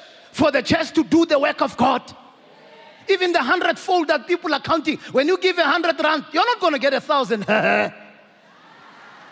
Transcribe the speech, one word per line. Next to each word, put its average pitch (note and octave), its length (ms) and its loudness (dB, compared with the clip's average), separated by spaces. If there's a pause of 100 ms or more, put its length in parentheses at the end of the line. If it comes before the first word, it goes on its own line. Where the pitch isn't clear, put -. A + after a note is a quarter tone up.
(320)
for - 200 2
the C4 100 0
church D#4+ 320 0
to D#4+ 100 2
do E4 220 2
the D4+ 140 2
work D4 220 -2
of C4+ 160 -4
God. B3+ 240 2 (1080)
Even F4+ 220 0
the E4 120 2
hundredfold E4+ 640 0
that D#4 200 -2
people E4+ 260 -2
are C4+ 60 0
counting, D4+ 380 -2 (140)
when C#4 160 2
you F4+ 100 2
give F4+ 200 0
a E4 60 2
hundred D#4+ 360 0
rand, D4+ 320 0
you're F4+ 140 0
not A#4 140 -2
gonna D#4 200 0
get C4+ 140 0
a A#3+ 80 -2
thousand. A#3 440 -2
<laughs> - 0 -
God G#3 480 0 (1400)